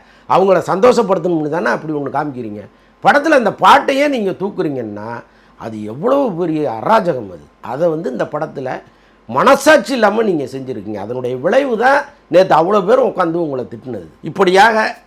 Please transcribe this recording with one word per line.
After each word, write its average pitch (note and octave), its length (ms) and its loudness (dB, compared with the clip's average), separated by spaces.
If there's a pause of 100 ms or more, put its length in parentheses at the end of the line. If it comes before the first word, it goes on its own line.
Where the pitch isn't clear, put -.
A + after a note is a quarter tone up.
(280)
அவங்கள F3 380 2
சந்தோஷப்படுத்தணும்னு F3+ 800 0
தானே C#3 180 -2
அப்படி C3+ 260 -4
ஒண்ணு C#3+ 200 -6
காமிக்கிறீங்க. B2 480 -6 (420)
படத்துல C#4 260 4
அந்த B3+ 220 4
பாட்டையே C#4 580 4
நீங்க A3+ 220 -2
தூக்குறீங்கன்னா B2 920 -6 (340)
அது A2 280 -12
எவ்வளவு A3 480 -2
பெரிய D#3 500 -4
அராஜகம் D#3+ 480 0
அது. D#2 160 -18 (140)
அதை C#3 280 -2
வந்து E3 220 -4
இந்த G3 140 -4
படத்துல D3 560 -8 (460)
மனசாட்சி A#3+ 680 4
இல்லாம A3 300 0
நீங்க F3 220 0
செஞ்சிருக்கீங்க. A2+ 520 -10
அதனுடைய B2 400 -6
விளைவு A3+ 400 0
தான் C4+ 260 2 (260)
நேத்து F3+ 260 4
அவ்வளவு F3+ 320 2
பேர் A#3+ 120 4
உட்கார்ந்து F3+ 440 0
உங்களை C3+ 220 -4
திட்டுனது. A2 420 -12 (160)
இப்படியாக G3 720 2 (100)